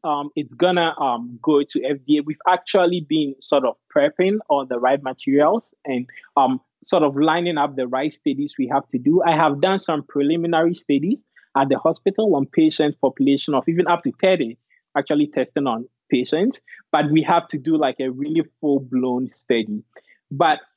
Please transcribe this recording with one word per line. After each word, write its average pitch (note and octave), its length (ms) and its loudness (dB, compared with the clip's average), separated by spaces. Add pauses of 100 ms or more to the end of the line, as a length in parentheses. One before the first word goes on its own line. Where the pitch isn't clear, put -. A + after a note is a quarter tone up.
um, D3 320 -4
it's C#3 180 -8
gonna, E3+ 460 2
um, A#2+ 420 -4
go C#3+ 220 4
to B2 200 -6
F C#3 120 -2 (100)
D D3+ 120 2
A. D3 40 -2
We've D3+ 240 -8
actually F3+ 540 2
been D3+ 400 -2
sort C#3 240 0
of A#2+ 100 0 (180)
prepping F3+ 460 2 (100)
all C#3 160 0
the B2+ 140 -4
right C3+ 240 0
materials C#3+ 600 0 (200)
and, B2+ 220 -4 (300)
um, C3 240 2 (240)
sort E3+ 180 2
of C#3 140 2
lining D#3+ 420 0
up C#3+ 160 -2
the C3 140 -4
right C3+ 240 -4
studies C#3+ 440 -6
we B2+ 120 -2
have A#2+ 220 -2
to B2+ 80 -2
do. D3 280 2
I E3 80 2
have D3+ 260 0
done F#3+ 200 2
some D#3 240 -4
preliminary E3 680 0
studies D#3+ 460 -2 (360)
at C3+ 120 2
the C3+ 100 0
hospital G3 580 0
on C#3 100 0
patient D#3 540 0
population C#3 540 0
of C3 140 -2
even E3 200 0
up F3 160 0
to C3 80 -2 (100)
thirty, E3 340 0 (400)
actually D3 300 0
testing C#3+ 400 -4
on A#2+ 220 -6 (200)
patients, D#3 520 0 (320)
but D3+ 180 2
we D#3 120 4
have E3+ 260 0
to D#3 100 -8
do, D#3 180 -2
like, C#3+ 220 0
a C3 100 -4
really D3+ 360 -4 (160)
full-blown B2+ 720 -2
study. A2 500 -4 (480)
But D3+ 300 0 (160)